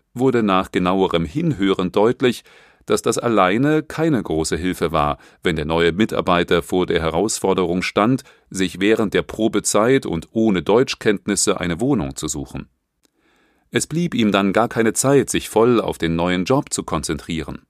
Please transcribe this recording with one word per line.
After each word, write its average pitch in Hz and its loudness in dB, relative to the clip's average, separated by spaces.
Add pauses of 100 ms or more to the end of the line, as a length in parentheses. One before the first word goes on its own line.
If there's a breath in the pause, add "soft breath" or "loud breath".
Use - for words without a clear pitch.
(140)
wurde 123 2
nach 95 2
genauerem 90 0
Hinhören 95 -2
deutlich, 120 2 (420 soft breath)
dass 110 0
das 123 -2
alleine 120 2
keine 151 -2
große 80 -2
Hilfe 87 -2
war, 73 0 (260 soft breath)
wenn 90 0
der 78 -4
neue 82 2
Mitarbeiter 87 0
vor 90 -2
der 87 0
Herausforderung 90 0
stand, 113 0 (260 soft breath)
sich 92 -4
während 107 2
der 90 2
Probezeit 110 0
und 85 -6
ohne 107 2
Deutschkenntnisse 101 0
eine 85 -4
Wohnung 104 -2
zu 78 -8
suchen. - -10 (1000)
Es 120 -2
blieb 170 -2
ihm 110 2
dann 98 2
gar 113 2
keine 113 0
Zeit, 135 2
sich - -4
voll 113 4
auf 87 -4
den 82 -2
neuen 90 0
Job 139 0
zu 95 -4
konzentrieren. 78 -6